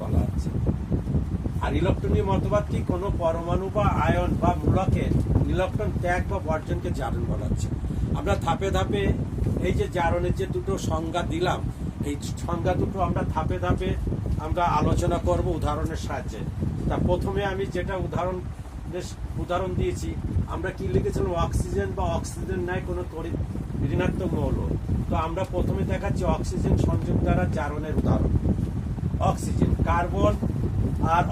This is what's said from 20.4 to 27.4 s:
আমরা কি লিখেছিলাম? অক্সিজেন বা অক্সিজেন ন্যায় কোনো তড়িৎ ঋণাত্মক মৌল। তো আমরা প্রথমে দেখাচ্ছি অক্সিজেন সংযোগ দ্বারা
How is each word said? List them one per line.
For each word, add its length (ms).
আমরা 220
কি 80
লিখেছিলাম? 380
অক্সিজেন 420
বা 60
অক্সিজেন 500
ন্যায় 220
কোনো 140
তড়িৎ 240
ঋণাত্মক 440
মৌল। 200
তো 60
আমরা 160
প্রথমে 300
দেখাচ্ছি 300
অক্সিজেন 380
সংযোগ 380
দ্বারা 200